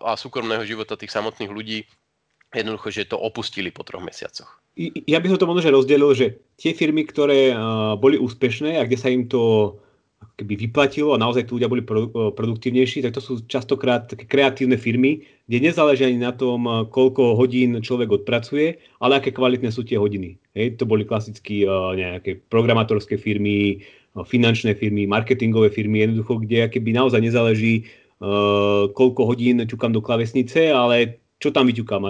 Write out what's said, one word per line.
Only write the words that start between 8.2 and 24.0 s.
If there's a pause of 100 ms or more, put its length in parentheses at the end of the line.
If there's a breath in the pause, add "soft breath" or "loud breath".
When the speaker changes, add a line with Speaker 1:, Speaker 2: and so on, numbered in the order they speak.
Speaker 2:
a
kde
sa
im
to (420 soft breath)
ako
keby
vyplatilo
a
naozaj
tí
ľudia
boli
produ-,
e,
produktívnejší,
tak
to
sú
častokrát
také
kreatívne
firmy, (240 loud breath)
kde
nezáleží
ani
na
tom,
e,
koľko
hodín
človek
odpracuje, (160 soft breath)
ale
aké
kvalitné
sú
tie
hodiny. (160)
Hej,
to
boli
klasicky,
e,
nejaké
programátorské
firmy,
e, (480 loud breath)